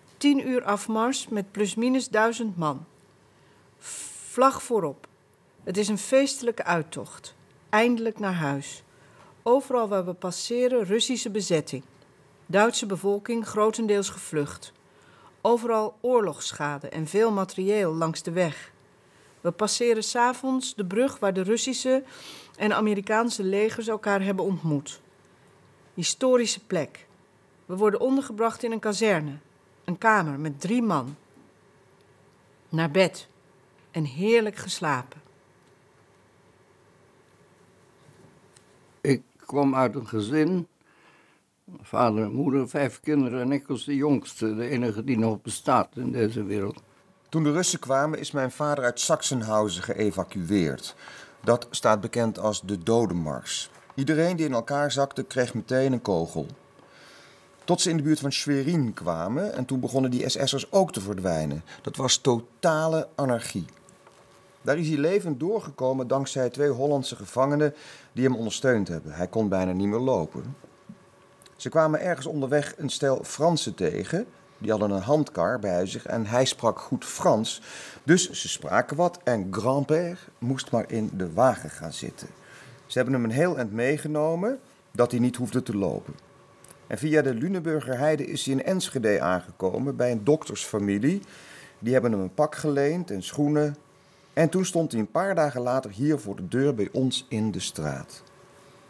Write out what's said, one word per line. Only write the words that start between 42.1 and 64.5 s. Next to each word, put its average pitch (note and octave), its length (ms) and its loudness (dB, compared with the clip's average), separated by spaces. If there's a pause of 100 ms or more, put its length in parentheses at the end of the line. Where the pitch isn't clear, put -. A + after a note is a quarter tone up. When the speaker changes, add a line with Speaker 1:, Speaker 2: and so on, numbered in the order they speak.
Speaker 2:
en G#2+ 100 -4
moeder, C3 360 0
vijf C#3+ 300 -2
kinderen C3 420 2
en B2+ 100 0
ik C#3 160 -2
was B2+ 180 -6
de D3 100 -2
jongste, C3 600 0
de A#2 140 -4
enige A#2 340 -2
die B2 140 0
nog A2 240 2
bestaat - 540 0
in B2 160 -4
deze A#2 320 0
wereld. G2+ 380 -4 (480)
Speaker 3:
Toen D#3+ 140 0
de D3 80 4
Russen E3+ 280 0
kwamen, C#3 400 0
is D3 120 -8
mijn C3 200 -2
vader D3 320 -2
uit B2 160 0
Sachsenhausen G#2+ 840 0
geëvacueerd. F#2 1120 0 (480)
Dat A#2+ 260 2
staat G#2+ 320 2
bekend A2+ 380 -2
als G#2 220 -2
de F#2 220 -4
dodenmars. F2 840 0 (240)
Iedereen D#3 420 2
die D#3+ 100 0
in C#3 80 -2
elkaar C#3+ 380 -2
zakte, C#3 320 -2
kreeg B2 300 -2
meteen C3 400 2
een A#2 80 -2
kogel. E2 440 0 (1200)
Tot E3+ 180 0
ze F3+ 80 2
in E3 80 2
de D3 60 0
buurt D3+ 160 2
van C#3 120 -2
Schwerin C#3 640 0
kwamen F#2 600 -4
en B2+ 120 -4
toen C3 140 -2
begonnen B2+ 320 0
die B2 180 0
S - 140 -2
S'ers C3+ 280 -2
ook F#3+ 200 4
te G#2+ 100 -4
verdwijnen. E2+ 640 -2 (180)
Dat - 140 -8
was C3 220 0
totale D#3 1000 0
anarchie. A#2 500 -2 (960)